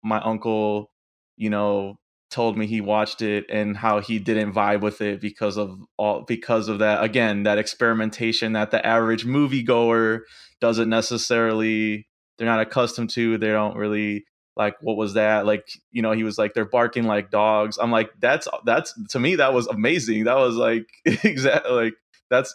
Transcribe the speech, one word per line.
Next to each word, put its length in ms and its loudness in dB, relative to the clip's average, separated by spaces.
my 180 -2
uncle, 680 -2
you 120 -4
know, 460 -2
told 280 -2
me 100 -2
he 140 -2
watched 400 0
it 280 -2
and 280 -2
how 240 2
he 180 -4
didn't 340 -2
vibe 280 2
with 200 -4
it 200 -4
because 360 -4
of 220 -6
all, 260 -2
because 440 -2
of 120 -4
that, 240 2
again, 400 0
that 140 2
experimentation 960 -2
that 180 -2
the 140 0
average 400 2
moviegoer 960 2
doesn't 300 2
necessarily, 1160 0
they're 100 -2
not 120 2
accustomed 520 0
to, 260 0
they 140 0
don't 260 0
really, 480 -2
like, 240 0
"What 160 -2
was 180 -4
that?" 300 2
Like, 220 0
you 100 -4
know, 100 0
he 120 0
was 140 -4
like, 160 0
"They're 120 0
barking 400 0
like 260 0
dogs." 480 2
I'm 120 0
like, 280 0
"That's, 280 0
that's," 280 0
to 100 -4
me, 180 2
that 160 4
was 140 0
amazing. 580 0
That 120 2
was, 180 2
like, 320 0
<laughs> 80 -6
exact-, 640 2
like, 220 0
that's, 260 2